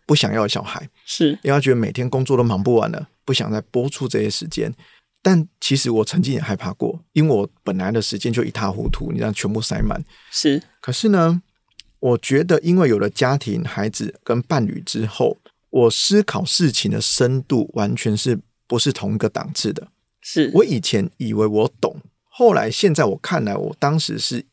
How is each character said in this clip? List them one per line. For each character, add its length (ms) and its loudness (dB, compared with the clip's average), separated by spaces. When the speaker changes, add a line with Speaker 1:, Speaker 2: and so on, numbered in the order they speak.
Speaker 1:
不 100 2
想 180 2
要 140 0
小 160 -4
孩， 260 -12
Speaker 2:
是。 240 0
Speaker 1:
因 20 -10
为 60 0
他 80 4
觉 120 2
得 60 4
每 140 0
天 180 -4
工 140 0
作 140 2
都 60 4
忙 200 0
不 120 2
完 160 2
了， 180 -10
不 80 -2
想 180 -2
再 120 -4
拨 260 -2
出 180 -6
这 140 -2
些 80 0
时 180 -6
间。 260 -4
但 260 4
其 160 0
实 160 0
我 140 2
曾 180 0
经 120 -2
也 60 -4
害 140 -4
怕 200 -6
过， 280 -6
因 120 4
为 80 4
我 140 0
本 140 -4
来 120 -2
的 120 0
时 160 -6
间 120 -2
就 140 0
一 60 -4
塌 200 -4
糊 200 -4
涂， 200 -4
你 80 -4
知 60 -2
道， 80 -2
全 180 -4
部 120 -4
塞 180 -4
满。 240 -2
Speaker 2:
是。 320 0
Speaker 1:
可 120 -6
是 160 0
呢， 340 4
我 200 2
觉 260 2
得 160 2
因 160 2
为 120 4
有 100 4
了 120 0
家 260 0
庭、 280 -4
孩 240 -4
子 340 -8
跟 200 0
伴 220 0
侣 200 -4
之 220 -4
后， 320 -2
我 200 6
思 320 2
考 220 -4
事 260 2
情 200 -2
的 100 -2
深 420 2
度 300 0
完 240 -2
全 200 0
是 220 0
不 100 0
是 140 0
同 220 -4
一 40 -2
个 100 0
档 240 -6
次 200 -4
的。 160 -12
Speaker 2:
是。 340 0
Speaker 1:
我 100 8
以 160 0
前 360 -2
以 160 -4
为 120 2
我 360 2
懂， 160 -2
后 260 4
来 160 0
现 240 2
在 120 2
我 100 -2
看 280 -4
来， 120 -2
我 240 -6
当 180 2
时 220 -4
是 320 -6